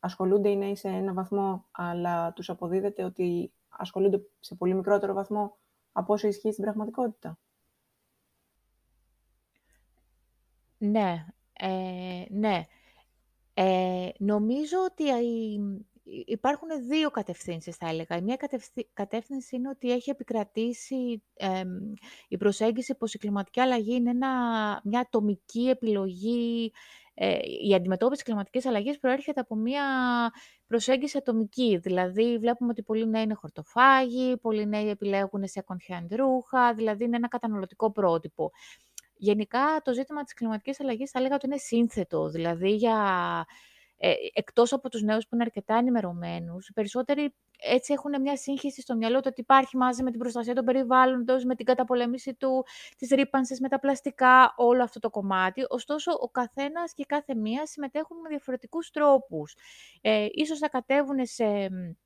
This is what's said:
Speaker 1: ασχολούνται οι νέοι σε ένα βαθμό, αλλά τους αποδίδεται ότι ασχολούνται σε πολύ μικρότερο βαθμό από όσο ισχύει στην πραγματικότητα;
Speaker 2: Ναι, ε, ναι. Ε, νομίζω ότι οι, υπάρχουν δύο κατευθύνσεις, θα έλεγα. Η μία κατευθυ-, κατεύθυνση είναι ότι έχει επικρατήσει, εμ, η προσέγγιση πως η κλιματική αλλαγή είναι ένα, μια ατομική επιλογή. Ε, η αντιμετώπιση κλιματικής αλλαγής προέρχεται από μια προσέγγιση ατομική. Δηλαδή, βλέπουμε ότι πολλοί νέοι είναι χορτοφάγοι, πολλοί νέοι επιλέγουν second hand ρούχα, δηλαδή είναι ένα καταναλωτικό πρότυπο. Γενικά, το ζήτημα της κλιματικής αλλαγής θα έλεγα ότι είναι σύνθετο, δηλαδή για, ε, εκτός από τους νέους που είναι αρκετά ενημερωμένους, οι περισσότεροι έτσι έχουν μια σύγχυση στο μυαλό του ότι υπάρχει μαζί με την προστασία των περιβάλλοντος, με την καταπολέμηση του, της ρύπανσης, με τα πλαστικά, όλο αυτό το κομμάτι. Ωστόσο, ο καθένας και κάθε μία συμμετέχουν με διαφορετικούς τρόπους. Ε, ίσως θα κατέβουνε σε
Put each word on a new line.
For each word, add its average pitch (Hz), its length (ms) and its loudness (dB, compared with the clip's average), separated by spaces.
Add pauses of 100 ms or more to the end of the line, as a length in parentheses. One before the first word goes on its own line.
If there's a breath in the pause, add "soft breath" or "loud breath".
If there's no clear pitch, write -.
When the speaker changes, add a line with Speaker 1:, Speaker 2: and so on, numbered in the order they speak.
Speaker 1:
ασχολούνται 190 480 0
οι 202 80 2
νέοι 196 200 -4
σε 196 120 -8
ένα 190 240 -4
βαθμό, 190 580 -4
αλλά 175 640 -4
τους - 180 -12
αποδίδεται 190 540 -4
ότι 180 480 -2 (160)
ασχολούνται 196 520 0 (200)
σε - 140 -16
πολύ 180 200 0
μικρότερο 196 400 2
βαθμό 202 420 -4 (360)
από 190 200 0
όσο 208 160 2
ισχύει 208 240 -2
στην 208 120 -6
πραγματικότητα; 214 760 -6 (3500)
Speaker 2:
Ναι, 202 480 0 (260)
ε, 185 760 -6
ναι. 196 360 -2 (920 soft breath)
Ε, 185 480 2 (100)
νομίζω 226 580 0 (140)
ότι 330 120 -6
οι, 233 580 0 (640)
υπάρχουν 285 420 -2 (200)
δύο 302 220 0
κατευθύνσεις, 175 640 -8
θα 170 120 -8
έλεγα. 165 280 -6
Η 175 60 -4
μία 226 140 -2
κατευθυ-, 254 560 -8
κατεύθυνση 233 640 -8
είναι 247 120 -4
ότι 269 220 -4
έχει 247 200 -2
επικρατήσει, 240 1120 -4 (120)
εμ, 190 580 -4 (360 loud breath)
η - 80 -6
προσέγγιση 220 580 0
πως 226 200 -6
η 214 40 -10
κλιματική 202 420 -4
αλλαγή 247 340 2
είναι 240 160 2
ένα, 254 200 0 (540)
μια 214 160 0
ατομική 226 680 -2
επιλογή. 226 1040 0 (420 loud breath)
Ε, 190 240 0 (300)
η 196 60 6
αντιμετώπιση 185 480 0
κλιματικής 220 440 -4
αλλαγής 247 320 -2
προέρχεται 269 420 0
από 226 140 -6
μια 247 300 -2 (840 loud breath)
προσέγγιση 254 520 0
ατομική. 226 580 2
Δηλαδή, 185 640 0
βλέπουμε 240 320 0
ότι 226 120 -4
πολλοί 220 260 0
νέοι 220 140 0
είναι 214 120 0
χορτοφάγοι, 254 1040 4
πολλοί 214 300 -2
νέοι 214 220 0
επιλέγουν 196 560 -2 (100)
second 185 400 -10
hand 175 220 -8
ρούχα, 254 580 2
δηλαδή 214 300 -2
είναι 240 120 0
ένα 240 120 0
καταναλωτικό 220 600 -2
πρότυπο. 165 600 0 (720 loud breath)
Γενικά, 233 640 2
το 262 80 0
ζήτημα 269 320 -4
της - 100 -20
κλιματικής 226 460 -4
αλλαγής 262 300 -4
θα - 80 -4
έλεγα 262 160 2
ότι 277 120 -2
είναι 277 100 -2
σύνθετο, 226 720 0
δηλαδή 170 460 0
για, 220 220 2 (1000 loud breath)
ε, - 160 2 (200)
εκτός 233 400 2
από 262 160 -2
τους 226 140 -6
νέους 214 240 0
που - 80 -10
είναι 233 80 2
αρκετά 220 320 -2
ενημερωμένους, 175 920 -2
οι - 40 -20
περισσότεροι 262 600 -2 (240)
έτσι - 340 2
έχουν 285 280 -2
μια 277 160 0
σύγχυση 277 440 -6
στο 247 160 -6
μυαλό 226 200 2
του 262 100 0
ότι 262 140 -6
υπάρχει 269 360 4
μαζί 254 260 2
με 254 80 0
την 233 80 -8
προστασία 240 360 -4
των 247 100 0
περιβάλλοντος, 254 800 4
με 254 100 2
την 233 120 -6
καταπολέμηση 247 680 0
του, 262 300 0 (320 loud breath)
της 247 140 -4
ρύπανσης, 262 500 2
με 262 80 -2
τα 269 100 0
πλαστικά, 262 800 6
όλο 247 260 6
αυτό 233 160 -2
το 220 120 -4
κομμάτι. 196 580 0
Ωστόσο, 294 420 -4 (100)
ο 240 80 -4
καθένας 294 640 -4
και 277 100 -8
κάθε 294 300 -2
μία 226 320 -2
συμμετέχουν 302 540 -8
με 330 80 -14
διαφορετικούς 294 600 -6
τρόπους. 269 640 2 (460 loud breath)
Ε, 214 300 2
ίσως 311 280 -2
θα 294 100 0
κατέβουνε 269 560 0
σε 208 460 0 (360)